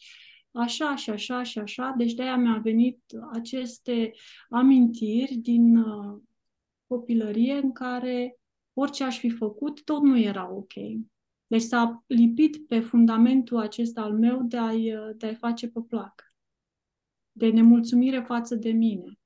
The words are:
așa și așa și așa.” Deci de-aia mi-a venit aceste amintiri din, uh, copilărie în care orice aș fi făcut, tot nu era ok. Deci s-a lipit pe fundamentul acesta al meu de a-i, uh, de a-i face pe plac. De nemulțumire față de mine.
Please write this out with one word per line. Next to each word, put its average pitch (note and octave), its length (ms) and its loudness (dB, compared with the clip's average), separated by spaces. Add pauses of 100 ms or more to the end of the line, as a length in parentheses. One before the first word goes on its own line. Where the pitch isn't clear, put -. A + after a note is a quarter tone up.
(520)
așa A#3+ 440 -4
și - 140 -10
așa B3 340 -8
și A#3+ 160 -10
așa.” B3+ 380 -8
Deci A#3 160 0
de-aia B3+ 240 -6
mi-a A3+ 260 2
venit A#3 360 2 (320)
aceste A#3 800 -6 (380)
amintiri A#3+ 840 2
din, A#3 420 4
uh, G#3 440 -4 (640)
copilărie A#3+ 680 -2
în C4+ 180 -2
care B3 680 -6 (340)
orice C#4+ 300 -4
aș B3+ 160 -6
fi A#3+ 100 -2
făcut, A#3 540 -8
tot D4 180 -4
nu C4+ 180 6
era G3 320 -2
ok. F#3+ 220 -14 (760)
Deci A3+ 140 0
s-a A#3 460 -2
lipit A#3 600 2
pe A#3 120 0
fundamentul A#3 800 4
acesta A3+ 440 -4
al G#3+ 120 -4
meu A#3+ 300 2
de A#3+ 140 -4
a-i, A3+ 380 -2
uh, A3 220 -12
de - 80 -12
a-i A3 100 -6
face A#3 340 -6
pe A#3 180 -10
plac. - 460 -12 (960)
De A3+ 180 0
nemulțumire A#3+ 720 6
față A#3+ 360 -6
de A3+ 160 -4
mine. G3+ 540 -2